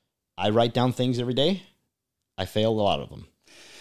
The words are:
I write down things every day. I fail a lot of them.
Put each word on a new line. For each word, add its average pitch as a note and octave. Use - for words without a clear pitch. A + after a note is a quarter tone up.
I G2
write A#2
down B2
things B2
every B2
day. E3
I F#2+
fail G#2+
a A2
lot F2
of B1+
them. -